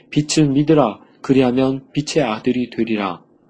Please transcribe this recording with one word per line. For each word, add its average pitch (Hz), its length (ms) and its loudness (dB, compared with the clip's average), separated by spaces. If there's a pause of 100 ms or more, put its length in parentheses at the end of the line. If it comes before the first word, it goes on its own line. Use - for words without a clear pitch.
(100)
빛을 151 380 0
믿으라. 139 520 2 (200)
그리하면 131 720 0
빛의 147 320 -2
아들이 120 460 -4
되리라." 104 520 -4 (280)